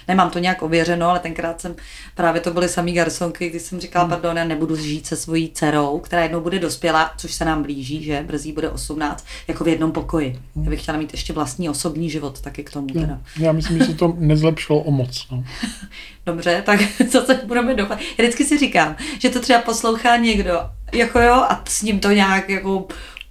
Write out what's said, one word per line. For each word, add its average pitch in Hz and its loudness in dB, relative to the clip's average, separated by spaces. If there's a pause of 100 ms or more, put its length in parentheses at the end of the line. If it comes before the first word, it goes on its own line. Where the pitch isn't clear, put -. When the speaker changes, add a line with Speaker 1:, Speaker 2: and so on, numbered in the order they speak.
Speaker 1:
Nemám 180 4
to 175 -4
nějak 180 0
ověřeno, 170 2
ale 180 2
tenkrát 170 -6
jsem, 170 -10 (400)
právě 170 2
to 170 -2
byly 175 2
samý 175 0
garsonky, 170 0
když 170 -6
jsem - -10
říkala, 175 0
Speaker 2:
Hmm. 170 -2
Speaker 1:
„Pardon, 170 -2
já 165 0
nebudu 160 -2
žít 156 -6
se - -4
svojí 165 -2
dcerou, 151 0
která 170 0
jednou 165 -2
bude 175 -2
dospělá“, 160 0
což - -10
se - -4
nám 156 0
blíží, 139 -6
že? 151 -4
Brzy 147 -6
bude 151 -4
osmnáct, - -6 (220)
jako 160 -4
v 156 2
jednom 160 2
pokoji. 147 -2 (160)
Speaker 2:
Hmm. 151 -2
Speaker 1:
Já 151 0
bych 151 -2
chtěla 151 -4
mít 156 -6
ještě - -6
vlastní 156 -4
osobní 160 -2
život 143 -6
taky 143 -10
k - -16
tomu 139 -6
Speaker 2:
Jo. 165 0
Speaker 1:
teda. 147 -2 (200)
Speaker 2:
Já 160 2
myslím, 160 0
že 160 6
se 160 -2
to 170 2
<laughs> 170 -8
nezlepšilo 156 4
o 151 0
moc, 131 0
no. 127 -4 (400)
Speaker 1:
<laughs> - -18
Dobře, 170 0
tak 202 6 (160)
<laughs> 254 2
co 254 6
se - 4
budeme 240 0
doufat? 208 -2 (180)
Já - 4
vždycky 233 2
si 294 2
říkám, 165 2 (240)
že 254 2
to 247 0
třeba 233 6
poslouchá 226 2
někdo, 202 2 (340)
jako 233 4
jo, 240 8
a 247 4
s - -2
ním 208 0
to 202 4
nějak 196 4
jako 190 -2 (440)